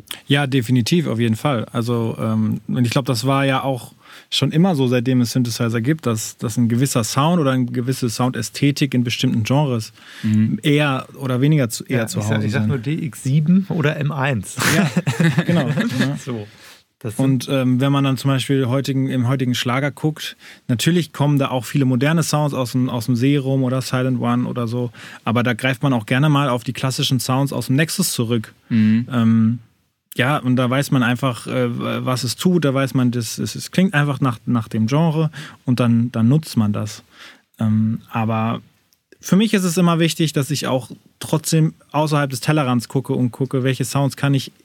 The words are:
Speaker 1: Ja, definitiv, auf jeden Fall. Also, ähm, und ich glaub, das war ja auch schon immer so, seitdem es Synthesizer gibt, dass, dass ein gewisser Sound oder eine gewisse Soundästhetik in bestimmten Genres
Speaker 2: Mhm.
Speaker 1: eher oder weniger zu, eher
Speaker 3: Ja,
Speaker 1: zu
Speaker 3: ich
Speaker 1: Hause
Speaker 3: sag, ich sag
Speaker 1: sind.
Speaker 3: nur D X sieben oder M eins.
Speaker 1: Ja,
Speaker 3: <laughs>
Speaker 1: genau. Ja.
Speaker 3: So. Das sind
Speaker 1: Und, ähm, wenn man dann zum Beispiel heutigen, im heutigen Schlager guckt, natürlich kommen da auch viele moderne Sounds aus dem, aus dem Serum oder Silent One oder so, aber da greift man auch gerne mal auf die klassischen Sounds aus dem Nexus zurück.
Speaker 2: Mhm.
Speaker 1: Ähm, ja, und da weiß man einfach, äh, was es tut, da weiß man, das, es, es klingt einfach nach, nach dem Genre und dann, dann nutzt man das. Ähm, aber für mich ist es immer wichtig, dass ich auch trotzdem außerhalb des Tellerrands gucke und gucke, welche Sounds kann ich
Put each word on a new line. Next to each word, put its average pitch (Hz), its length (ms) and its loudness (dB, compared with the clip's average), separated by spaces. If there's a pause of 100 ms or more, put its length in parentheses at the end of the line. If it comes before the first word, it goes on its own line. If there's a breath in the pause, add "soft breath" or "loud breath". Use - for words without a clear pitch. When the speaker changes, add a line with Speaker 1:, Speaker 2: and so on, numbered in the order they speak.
(260 loud breath)
Speaker 1:
Ja, 143 200 2
definitiv, 127 640 2
auf 117 100 -2
jeden 113 180 2
Fall. 135 360 -2
Also, 117 460 -2
ähm, 110 500 -2
und 127 160 0
ich 117 60 0
glaub, 131 140 0
das 120 220 -2
war 139 180 2
ja 135 180 0
auch 127 300 -6 (380 loud breath)
schon - 200 0
immer 170 240 4
so, 135 140 2
seitdem 127 320 2
es 120 120 0
Synthesizer 117 480 0
gibt, 151 260 -2
dass, 113 320 -4
dass 120 180 -6
ein 120 120 2
gewisser 120 360 0
Sound 160 360 2
oder 135 120 2
eine 127 140 0
gewisse 123 420 -2
Soundästhetik 131 840 0
in 123 100 2
bestimmten 123 380 0
Genres 127 500 0 (300 loud breath)
Speaker 2:
Mhm. 110 400 2
Speaker 1:
eher 147 520 2
oder 127 260 -2
weniger 143 280 4
zu, - 160 -10
eher 127 140 0
Speaker 3:
Ja, 113 80 -2
Speaker 1:
zu 110 140 -4
Speaker 3:
ich 104 40 -2
Speaker 1:
Hause 110 100 0
Speaker 3:
sag, 107 100 0
ich 104 80 -2
sag 110 100 0
Speaker 1:
sind. 107 60 0
Speaker 3:
nur 135 100 0
D 135 160 -4
X 156 280 -8
sieben 160 460 2
oder 151 280 0
M 151 140 -4
eins. 135 460 -4 (180)
Speaker 1:
Ja, 160 160 2 (280)
Speaker 3:
<laughs> 165 280 2
Speaker 1:
genau. 165 220 2
Ja. 139 560 -2
Speaker 3:
So. 113 220 -8 (600 loud breath)
Das 107 120 -8
sind 135 60 2
Speaker 1:
Und, 135 240 0
ähm, 127 320 2
wenn 139 120 2
man 139 100 2
dann 135 140 0
zum 139 160 -2
Beispiel 135 340 0
heutigen, 135 420 -2
im 127 200 0
heutigen 131 260 0
Schlager 135 380 -2
guckt, - 440 -6 (300 loud breath)
natürlich 160 460 0
kommen 143 260 2
da 135 120 0
auch 127 140 -4
viele 143 200 0
moderne 139 400 2
Sounds 151 280 0
aus 127 200 -4
dem, 127 180 0
aus 117 160 -4
dem 131 80 0
Serum 135 480 2
oder 127 180 0
Silent 127 400 -2
One 120 280 0
oder 123 180 -4
so, 120 240 -4 (340 loud breath)
aber 117 200 0
da 123 80 0
greift 131 320 -2
man 139 80 2
auch 117 140 -2
gerne 131 220 2
mal 143 200 2
auf 120 160 -2
die 131 80 -4
klassischen 135 480 -2
Sounds 135 320 0
aus 123 160 -6
dem 131 80 2
Nexus 160 360 0
zurück. 117 400 -2 (180)
Speaker 2:
Mhm. 113 420 4
Speaker 1:
Ähm, 113 460 4 (580)
ja, 135 220 2
und 127 180 0
da 127 120 2
weiß 135 220 0
man 127 140 4
einfach, 123 420 -2
äh, 120 580 -4
was 127 200 -2
es 117 100 -4
tut, 175 300 2
da 135 100 2
weiß 135 200 0
man, 123 180 2
das, 117 260 -6
es, - 160 -4
es - 160 -12
klingt 190 240 2
einfach 143 260 0
nach, 127 260 0
nach 120 200 0
dem 110 220 0
Genre 156 420 2 (340 loud breath)
und 123 140 2
dann, 120 320 2
dann 113 160 2
nutzt 156 300 2
man 107 160 2
das. 107 320 -8 (560 loud breath)
Ähm, 110 400 2 (100)
aber 113 500 -2 (600)
für - 160 2
mich 214 180 2
ist 185 100 2
es 170 120 -2
immer 175 220 4
wichtig, 160 360 0
dass 139 160 -2
ich 139 160 -4
auch 123 240 -2 (280)
trotzdem 156 540 0 (180)
außerhalb 147 400 0
des 131 100 -8
Tellerrands 127 460 0
gucke 135 280 -4
und 127 180 0
gucke, 131 320 -4
welche 131 200 0
Sounds 139 320 -2
kann 143 180 0
ich - 180 -4 (120)